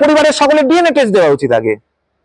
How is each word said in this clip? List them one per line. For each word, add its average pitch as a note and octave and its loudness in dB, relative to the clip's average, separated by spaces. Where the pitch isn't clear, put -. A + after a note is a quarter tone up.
পরিবারের D4+ 2
সকলে D4 0
ডিএনএ E4 0
টেস্ট B3 -2
দেওয়া F3 2
উচিত C#3 -2
আগে। A2 -2